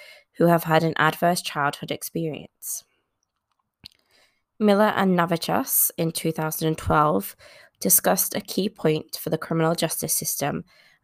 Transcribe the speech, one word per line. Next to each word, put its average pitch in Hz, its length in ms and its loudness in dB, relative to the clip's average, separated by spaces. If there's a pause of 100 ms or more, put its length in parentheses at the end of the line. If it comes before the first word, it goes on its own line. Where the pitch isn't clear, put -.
(340)
who 170 100 2
have 170 180 4
had 165 220 2
an 160 140 0
adverse 170 420 2
childhood 147 500 -4
experience. - 960 -8 (1700)
Miller 208 360 4
and 185 240 4
Navachas 170 800 0
in 165 160 -2
two 160 200 -2
thousand 160 360 -4
and 156 80 0
twelve 160 580 2 (460)
discussed - 560 2
a - 60 -6
key - 260 -4
point - 480 -2
for - 140 -6
the 165 80 -2
criminal 165 360 0
justice 160 380 -4
system 156 520 -4 (400)